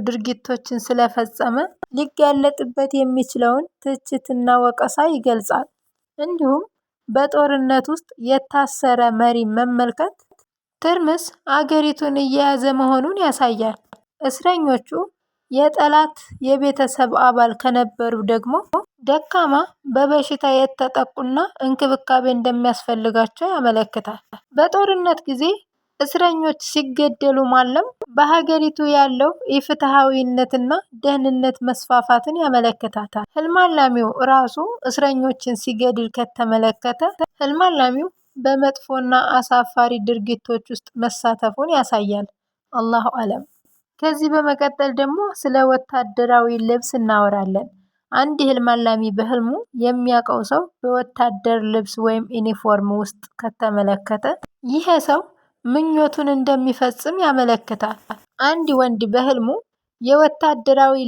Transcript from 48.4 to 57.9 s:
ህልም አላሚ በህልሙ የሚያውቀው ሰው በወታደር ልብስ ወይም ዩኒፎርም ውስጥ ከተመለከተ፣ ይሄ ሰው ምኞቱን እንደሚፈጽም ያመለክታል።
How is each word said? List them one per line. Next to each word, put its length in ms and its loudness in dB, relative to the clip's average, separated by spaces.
ህልም 260 2
አላሚ 420 2
በህልሙ 380 -2
የሚያውቀው 680 0
ሰው 180 0
በወታደር 880 -2
ልብስ 320 -4
ወይም 320 -2
ዩኒፎርም 600 -2
ውስጥ 300 -6
ከተመለከተ፣ 880 -2
ይሄ 220 -2
ሰው 200 0
ምኞቱን 680 0
እንደሚፈጽም 880 -2
ያመለክታል። 760 0